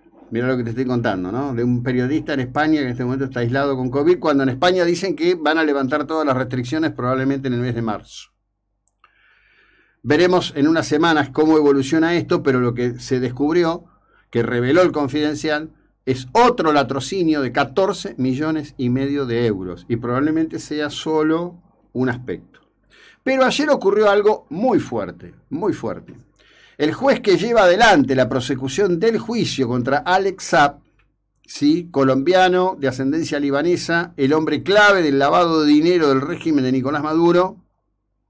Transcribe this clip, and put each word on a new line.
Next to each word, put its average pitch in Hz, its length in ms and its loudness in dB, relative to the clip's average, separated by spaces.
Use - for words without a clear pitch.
mirá 120 180 -2
lo 131 100 0
que 123 60 -4
te 117 60 -6
estoy 120 160 -4
contando, 113 460 -2
¿no? 131 240 -6
De 117 80 -2
un 123 180 0
periodista 127 540 -2
en 135 60 -4
España 147 380 0
que 139 60 -2
en 123 60 -4
este 123 120 -6
momento 131 220 -4
está 135 140 -8
aislado 135 360 -2
con 127 140 -4
covid, 147 300 2
cuando 139 240 2
en 135 60 2
España 175 360 0
dicen 175 300 -2
que 165 180 0
van 156 240 0
a 160 60 0
levantar 143 420 0
todas 156 200 -2
las 135 120 2
restricciones 127 540 -2
probablemente 131 560 -2
en 123 80 -2
el 120 60 -2
mes 127 120 -2
de 117 80 -4
marzo. - 480 -8
Veremos 170 520 2
en 143 120 2
unas 160 200 0
semanas 151 420 2
cómo 156 280 4
evoluciona 151 580 2
esto, 170 260 0
pero 131 180 2
lo 123 140 0
que 123 260 -4
se 127 200 -4
descubrió, 160 680 0
que 117 100 0
reveló 123 400 2
El 175 100 4
Confidencial, 151 760 -4
es 127 240 -4
otro 233 420 4
latrocinio 147 680 0
de 123 100 -2
catorce 165 640 -2
millones 147 600 -4
y 123 120 -2
medio 139 380 -2
de 117 180 0
euros, 92 420 -4
y 117 100 -2
probablemente 151 600 -2
sea 151 320 -6
solo 156 720 -2
un 127 160 -2
aspecto. - 520 -10
Pero 262 240 2
ayer 247 240 0
ocurrió 214 400 2
algo 202 400 2
muy 196 300 0
fuerte, 90 560 -10
muy 170 220 -4
fuerte. 107 420 -10
El 151 140 0
juez 254 260 0
que 190 180 2
lleva 214 280 2
adelante 175 500 4
la 127 120 2
prosecución 131 720 -2
del 220 200 0
juicio 185 480 -4
contra 127 320 -2
Alex 190 460 -2
Saab, 147 340 2
¿sí?, 160 460 0
colombiano 180 880 2
de 135 80 -2
ascendencia 139 520 -4
libanesa, 165 760 -2
el 139 160 2
hombre 156 300 -2
clave 196 400 4
del 139 160 2
lavado 160 420 2
de 147 100 4
dinero 160 380 4
del 135 120 2
régimen 147 420 -2
de 127 80 0
Nicolás 135 320 -2
Maduro, 170 540 2